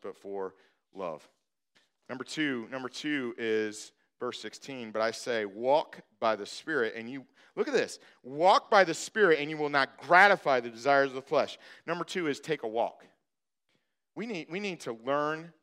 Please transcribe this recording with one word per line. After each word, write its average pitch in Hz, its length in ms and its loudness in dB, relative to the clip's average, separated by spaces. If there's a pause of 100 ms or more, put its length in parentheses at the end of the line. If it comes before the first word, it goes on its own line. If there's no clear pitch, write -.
but 101 120 -12
for 98 400 -10 (400)
love. 85 320 -10 (840)
Number 127 140 -10
two, 131 460 -4
number 127 200 -8
two 139 480 -6
is 107 540 -2 (260)
verse 123 200 -8
sixteen, 120 520 -12
"But 107 100 -4
I 110 120 0
say, 113 340 -4
walk 123 540 -2 (180)
by 110 180 2
the 101 80 -8
Spirit, 123 500 -4
and 113 140 -10
you," 135 160 -12 (320)
look 202 100 -2
at 403 60 -8
this, 147 260 0 (240)
"walk 175 480 4
by 196 140 8
the 165 80 -2
Spirit, 170 460 4
and 147 100 -4
you 156 80 -6
will 147 140 -2
not 135 260 2
gratify 170 640 6
the 120 80 -6
desires 135 400 4
of 127 60 -10
the 131 80 -8
flesh." 131 340 0 (300)
Number 170 180 -4
two 175 220 -4
is 139 140 -2
take 156 220 -6
a 117 60 -6
walk. 110 380 -4 (1080)
We 208 120 -8
need, 175 240 -8
we 180 100 -6
need 196 200 -6
to 131 120 -8
learn 147 720 -2